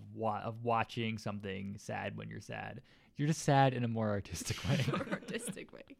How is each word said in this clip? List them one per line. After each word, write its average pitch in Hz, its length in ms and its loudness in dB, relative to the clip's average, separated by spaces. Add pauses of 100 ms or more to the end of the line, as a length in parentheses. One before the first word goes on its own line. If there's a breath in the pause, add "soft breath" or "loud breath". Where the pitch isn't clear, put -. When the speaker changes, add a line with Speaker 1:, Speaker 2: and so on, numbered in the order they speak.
(140)
Speaker 1:
wa-, 107 280 0
of 113 220 -6
watching 113 540 2
something 101 600 -4
sad 104 380 -6
when 107 140 -8
you're 110 100 -10
sad. 107 400 -8 (360 soft breath)
You're 147 120 2
just 160 140 0
sad 139 300 8
in 123 120 0
a 117 40 2
more 113 220 2
artistic - 580 -2
way. 156 180 4
Speaker 2:
<laughs> - 60 2
More - 180 -2
artistic - 600 -6
way, - 120 -14 (140)